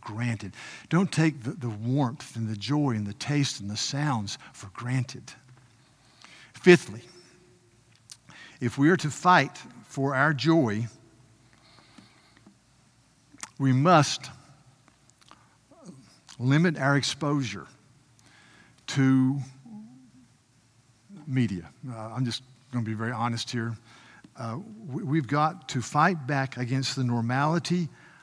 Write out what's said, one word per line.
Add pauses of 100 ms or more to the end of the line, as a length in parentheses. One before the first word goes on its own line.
granted. (340)
Don't
take
the,
the
warmth
and
the
joy
and
the
taste
and
the
sounds (160)
for
granted. (1200)
Fifthly, (1600)
if
we
are
to
fight (260)
for
our
joy, (2750)
we
must (2000)
limit
our
exposure (1200)
to (1900)
media. (180)
Uh,
I'm
just (300)
gonna
be
very
honest
here. (580)
Uh, (320)
we,
we've
got
to
fight
back
against
the
normality (360)